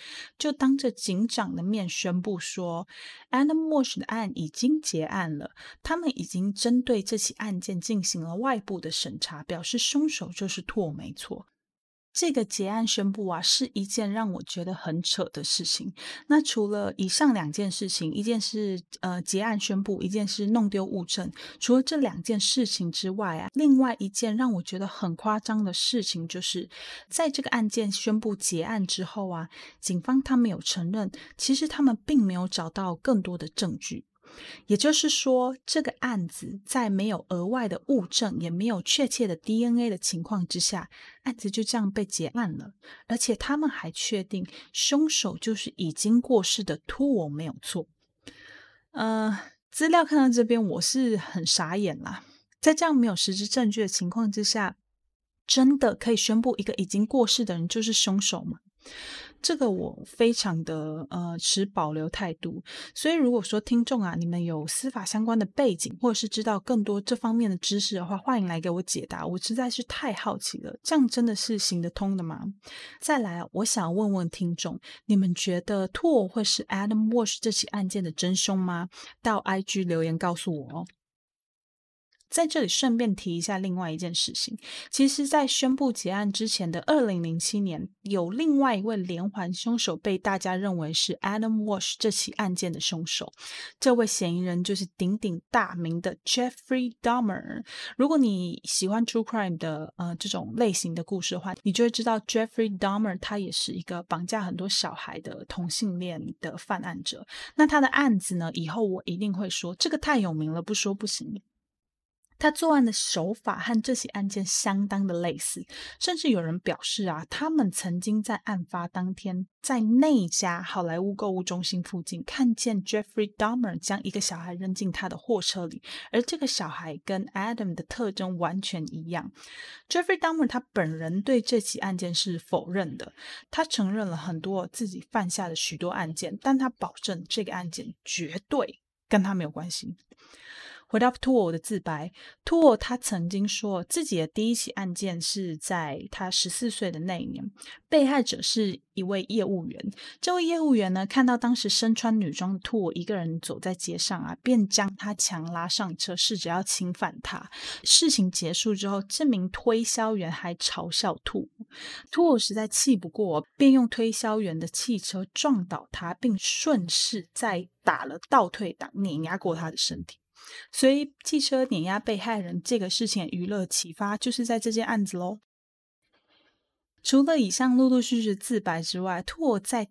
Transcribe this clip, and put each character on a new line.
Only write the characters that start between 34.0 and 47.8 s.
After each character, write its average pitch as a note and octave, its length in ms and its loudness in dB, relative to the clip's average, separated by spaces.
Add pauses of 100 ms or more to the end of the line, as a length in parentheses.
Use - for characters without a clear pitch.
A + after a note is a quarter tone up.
也 G3+ 120 4
就 D4 120 4
是 D4+ 200 4
说， B3+ 440 2 (120)
这 D#4 160 2
个 - 160 -4
案 G#3+ 280 -2
子 - 380 -10
在 A#3+ 240 0
没 G3 200 2
有 G3 200 -4
额 F3 160 -2
外 A3+ 240 -2
的 F#3 200 -6
物 A#3 180 4
证， F#3 340 -2
也 E3+ 80 -2
没 E3+ 160 -2
有 A3 160 0
确 - 260 2
切 A#3 200 0
的 F3 100 -2
D A3 260 0
N A#3+ 160 4
A A#3+ 120 2
的 F#3 80 -2
情 E3+ 240 -2
况 F3+ 240 -2
之 - 120 -4
下， F3 300 -2 (360)
案 B3 120 -4
子 G3+ 140 -6
就 A3 120 0
这 A3+ 140 -2
样 G#3 140 0
被 G#3 120 -2
结 F3+ 260 -4
案 A3+ 280 -2
了。 - 160 -12 (360)
而 A#3 100 0
且 A3+ 180 0
他 C#4+ 220 -2
们 D4+ 100 2
还 - 220 -6
确 F#3+ 340 -2
定 F#3 220 -4 (260)
凶 D4 340 4
手 G#3+ 300 0
就 A3 180 -2
是 - 220 -8
已 E3 160 -2
经 A3 260 4
过 A#3+ 240 4
世 F#3+ 220 0
的 D3+ 220 -2
托 C4 380 2
尔 D3+ 40 -4
没 D3 160 -6
有 D#3+ 160 -8
错。 - 260 -6 (1080)